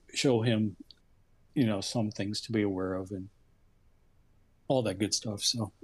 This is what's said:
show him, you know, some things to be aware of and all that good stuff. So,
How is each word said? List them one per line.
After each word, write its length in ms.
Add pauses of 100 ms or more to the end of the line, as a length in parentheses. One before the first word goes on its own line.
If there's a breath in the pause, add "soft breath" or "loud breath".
(120)
show 300
him, 340 (760)
you 140
know, 120
some 300
things 320
to 100
be 120
aware 320
of 160
and 180 (1400)
all 140
that 160
good 160
stuff. 300
So, 280 (120)